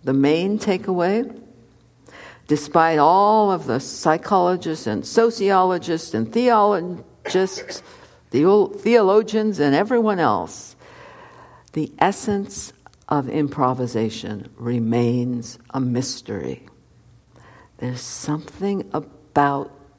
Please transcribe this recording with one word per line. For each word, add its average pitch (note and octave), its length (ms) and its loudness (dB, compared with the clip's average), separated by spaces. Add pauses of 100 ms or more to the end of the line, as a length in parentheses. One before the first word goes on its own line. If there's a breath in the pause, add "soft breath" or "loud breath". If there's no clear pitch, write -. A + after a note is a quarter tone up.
The C3 100 0
main D#3+ 440 2
takeaway, F#3+ 800 0 (1080 loud breath)
despite D#3+ 500 2
all G3+ 540 4
of D#3 160 -4
the B2 120 0
psychologists F3 1080 0
and G#2+ 180 -4
sociologists F#3 1080 0
and D#3 180 -2
theologists, G3+ 1500 0 (480 loud breath)
the F3+ 480 4
theologians G#3+ 800 2
and C#3+ 160 4
everyone G#3+ 440 0
else, G#2 560 -2 (1000 loud breath)
the D3+ 260 -6
essence G3 760 -4 (340)
of C3+ 220 -2
improvisation B2+ 1300 -2
remains A#2+ 1000 -2 (100)
a C3 100 -6
mystery. A#2 840 -6 (1120 soft breath)
There's B2 240 -8
something F#3 920 -6
about C#3+ 800 -2 (280)